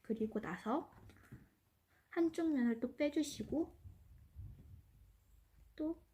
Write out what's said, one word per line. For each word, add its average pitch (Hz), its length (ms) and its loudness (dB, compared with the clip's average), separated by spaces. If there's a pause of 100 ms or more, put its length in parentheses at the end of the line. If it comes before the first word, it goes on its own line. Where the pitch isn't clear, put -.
그리고 220 380 0
나서 214 520 -2 (1160)
한쪽 330 420 2
면을 233 280 4
또 254 160 -2
빼주시고 294 800 0 (2000)
또 320 280 -2 (100)